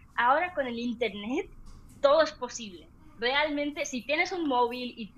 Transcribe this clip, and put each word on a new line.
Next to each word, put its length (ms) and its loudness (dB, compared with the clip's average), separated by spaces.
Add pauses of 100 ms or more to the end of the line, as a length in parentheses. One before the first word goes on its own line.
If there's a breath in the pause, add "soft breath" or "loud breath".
(180 soft breath)
Ahora 360 4
con 140 -2
el 120 -6
internet, 680 -2 (560)
todo 220 8
es 80 0
posible. 560 -12 (320)
Realmente, 640 0
si 200 -6
tienes 260 0
un 160 -2
móvil 500 2
y 200 -10